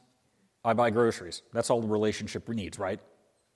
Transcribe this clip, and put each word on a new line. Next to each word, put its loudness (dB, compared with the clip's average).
I 4
buy 4
groceries." 0
That's 0
all 2
the -2
relationship -2
needs, -8
right? -4